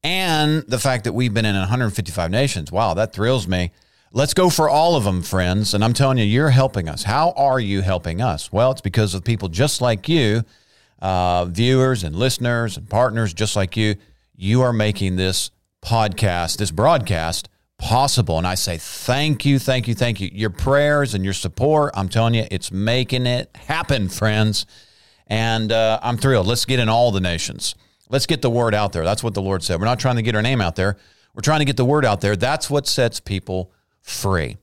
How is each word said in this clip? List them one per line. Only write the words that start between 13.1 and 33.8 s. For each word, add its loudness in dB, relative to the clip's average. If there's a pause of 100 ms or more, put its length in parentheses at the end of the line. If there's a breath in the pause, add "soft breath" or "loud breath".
just -2
like -2
you. 0 (400 soft breath)
You 2
are 2
making 0
this -2 (340)
podcast, 0
this -2
broadcast 0 (300)
possible. 0
And -2
I -2
say -4
thank -2
you, 4
thank 0
you, 0
thank -2
you. -6
Your -2
prayers 2
and -2
your -2
support, 0
I'm -2
telling 2
you, 0
it's -6
making -2
it -4 (160)
happen, -2
friends. 0 (600 soft breath)
And, -2
uh, 2
I'm -2
thrilled. 4
Let's 0
get 0
in 2
all 4
the 0
nations. -4 (360 soft breath)
Let's 0
get -2
the 2
word 2
out 0
there. -2
That's 0
what -2
the -2
Lord -2
said. -2
We're 0
not 0
trying 0
to 0
get 0
our 0
name 0
out -2
there. 0 (360 soft breath)
We're -10
trying 2
to 2
get 0
the 2
word 2
out 2
there. 0
That's -2
what 0
sets 0
people -6 (300)